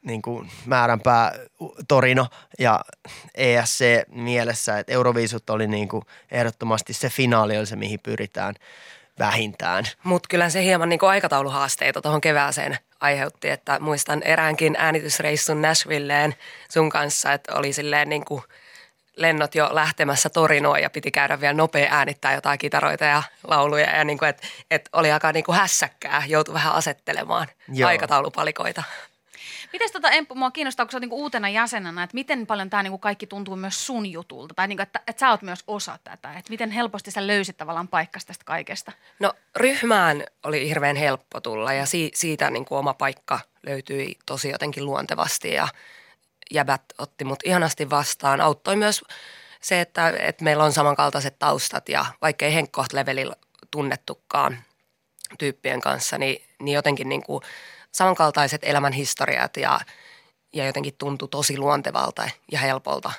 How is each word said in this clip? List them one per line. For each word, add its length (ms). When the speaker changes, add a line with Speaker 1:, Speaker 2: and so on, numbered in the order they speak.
Speaker 1:
niinku 440
määränpää 640
u-, 140
Torino 400
ja 260
E 300
S 120
C 300
mielessä, 720
että 140
Euroviisut 560
oli 180
niinku 360
ehdottomasti 640
se 160
finaali 480
oli 80
se, 100
mihin 280
pyritään 520
vähintään. 680
Speaker 2:
Mut 240
kyllä 220
se 140
hieman 260
niinku 160
aikatauluhaasteita 960
tohon 200
kevääseen 560
aiheutti, 500
että 300
muistan 440
eräänkin 560
äänitysreissun 840
Nashvilleen 760
sun 180
kanssa, 440
että 220
oli 180
silleen 360
niinku 340
lennot 400
jo 160
lähtemässä 580
Torinoon 520
ja 80
piti 220
käydä 300
vielä 120
nopea 380
äänittää 420
jotain 260
kitaroita 460
ja 180
lauluja 500
ja 60
niinku, 220
et, 160
et 220
oli 180
aika 200
niinku 220
hässäkkää, 720
joutui 260
vähän 200
asettelemaan 720
Speaker 1:
Joo. 140
Speaker 2:
aikataulupalikoita. 960
Speaker 3:
Mites 180
tota, 180
Emppu, 260
mua 160
kiinnostaa, 340
kun 60
sä 60
oot 40
niinku 200
uutena 280
jäsenenä, 540
että 120
miten 320
paljon 220
tää 140
niinku 140
kaikki 300
tuntuu 280
myös 300
sun 200
jutulta, 480
tai 140
niinku, 160
että, 240
että 120
sä 100
oot 120
myös 260
osa 360
tätä, 300
että 160
miten 220
helposti 400
sä 160
löysit 300
tavallaan 300
paikkas 380
tästä 200
kaikesta? 460
Speaker 2:
No 140
ryhmään 680
oli 260
hirveän 260
helppo 460
tulla 320
ja 120
si-, 280
siitä 360
niinku 260
oma 180
paikka 460
löytyi 520
tosi 240
jotenkin 360
luontevasti 680
ja 140
jäbät 300
otti 280
mut 180
ihanasti 460
vastaan. 520
Auttoi 340
myös 280
se, 200
että, 280
että 240
meillä 200
on 100
samankaltaiset 680
taustat 500
ja 160
vaikkei 320
Henkkoht 400
levelillä 420
tunnettukaan 840
tyyppien 420
kanssa, 360
niin, 240
niin 160
jotenkin 340
niinku 320
samankaltaiset 640
elämänhistoriat 920
ja, 220
ja 120
jotenkin 320
tuntui 300
tosi 300
luontevalta 720
ja 80
helpolta 600